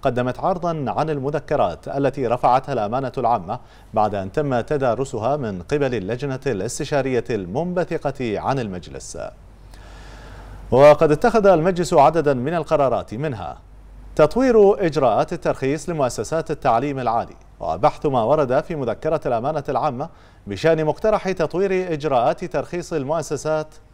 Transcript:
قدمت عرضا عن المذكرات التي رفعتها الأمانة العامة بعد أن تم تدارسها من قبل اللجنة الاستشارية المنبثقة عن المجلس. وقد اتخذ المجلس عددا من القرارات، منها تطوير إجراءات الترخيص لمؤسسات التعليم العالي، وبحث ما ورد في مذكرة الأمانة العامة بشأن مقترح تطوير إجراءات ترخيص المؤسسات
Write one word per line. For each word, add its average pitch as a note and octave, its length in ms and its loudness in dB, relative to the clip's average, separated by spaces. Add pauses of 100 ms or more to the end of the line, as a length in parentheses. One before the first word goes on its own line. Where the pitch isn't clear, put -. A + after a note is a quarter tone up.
قدمت B2 380 -2
عرضا E3 520 -2
عن C#3 180 -2
المذكرات C#3 760 -2
التي C#3 400 -2
رفعتها B2+ 460 2
الأمانة A#2+ 440 -2
العامة A#2 420 -2 (340)
بعد G#2+ 220 2
أن F#2+ 160 -6
تم C3+ 300 0
تدارسها C3 760 -2
من G#2 240 -6
قبل C3+ 340 -2
اللجنة A#2+ 520 -4
الاستشارية B2+ 840 -2
المنبثقة B2+ 1120 -4
عن A#2+ 200 -2
المجلس. E2 580 -10 (1500)
وقد D3 400 8
اتخذ G#3 340 4
المجلس F3 480 4
عددا D3+ 400 6
من C3 200 -2
القرارات، C#3 600 0
منها G#2 440 -6 (580)
تطوير G#3 680 6
إجراءات C#3 480 2
الترخيص D#3 560 -4
لمؤسسات D3+ 600 -2
التعليم C3+ 480 0
العالي، A#2 360 -2 (240)
وبحث F2+ 460 0
ما C3 180 2
ورد C#3 400 2
في E3 120 -8
مذكرة C#3+ 500 -2
الأمانة C#3 440 -2
العامة C3+ 400 -2 (380)
بشأن D#3 380 2
مقترح G#3 460 0
تطوير F#3 640 -2
إجراءات C#3+ 520 0
ترخيص E3 480 -6
المؤسسات D#3 760 -4 (260)